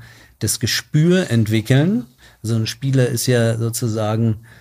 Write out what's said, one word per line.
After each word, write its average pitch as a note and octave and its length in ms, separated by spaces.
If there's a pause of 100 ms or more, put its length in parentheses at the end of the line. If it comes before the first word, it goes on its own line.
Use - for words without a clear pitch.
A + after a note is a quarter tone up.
(400)
das - 220
Gespür E3+ 680
entwickeln. B2 760 (360)
Also A2+ 140
ein A2+ 120
Spieler C3 420
ist A#2+ 180
ja A#2 300
sozusagen, A2 800 (240)